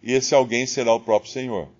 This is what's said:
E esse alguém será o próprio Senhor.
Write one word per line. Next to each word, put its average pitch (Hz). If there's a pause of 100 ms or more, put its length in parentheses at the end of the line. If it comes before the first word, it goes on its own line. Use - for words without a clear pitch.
E 113
esse 131
alguém 123
será 120
o 117
próprio 113
Senhor. 113 (100)